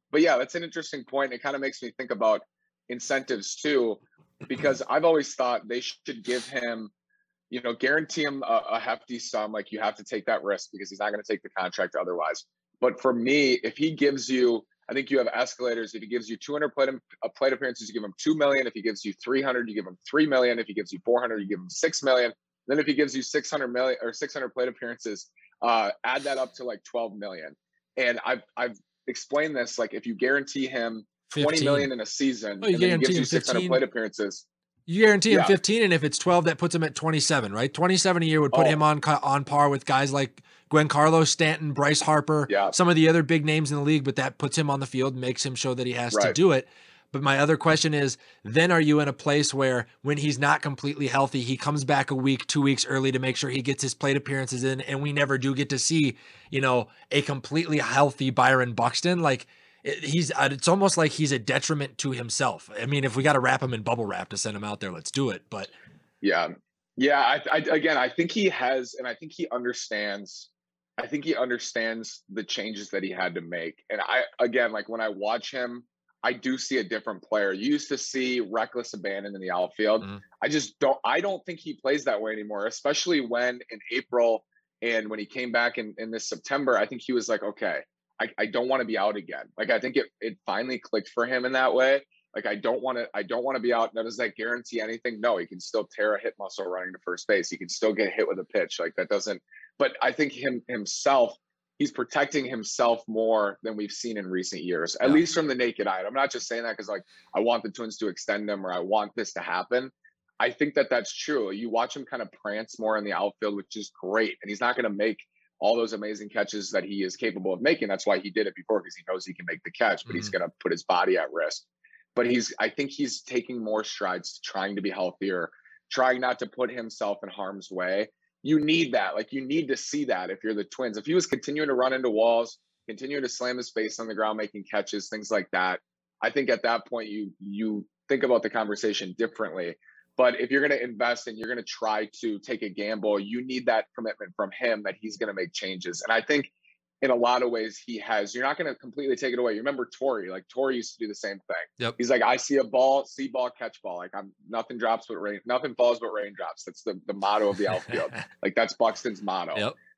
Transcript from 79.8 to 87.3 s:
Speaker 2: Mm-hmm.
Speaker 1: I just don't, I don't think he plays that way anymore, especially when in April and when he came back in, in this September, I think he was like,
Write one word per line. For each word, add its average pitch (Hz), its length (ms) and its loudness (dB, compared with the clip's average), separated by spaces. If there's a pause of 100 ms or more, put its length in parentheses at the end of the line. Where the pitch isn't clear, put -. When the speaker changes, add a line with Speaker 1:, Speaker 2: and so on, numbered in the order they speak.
Speaker 2:
Mm-hmm. 98 140 -12 (260)
Speaker 1:
I 127 60 0
just 151 300 -4
don't, 139 240 4
I 131 180 2
don't 196 240 -4
think 170 140 -12
he 147 140 -10
plays 143 320 -2
that 110 160 0
way 110 120 -4
anymore, 107 340 -6
especially 147 540 0
when 123 380 -2 (120)
in 110 80 -14 (120)
April 120 540 2 (380)
and 113 260 0
when 110 100 -6
he 104 60 -6
came 127 260 -6
back 120 280 2
in, 107 180 -8
in 113 140 -8
this 113 180 -6
September, 131 480 0
I 104 80 4
think 120 180 -10
he 127 100 -4
was 113 160 0
like, 107 140 0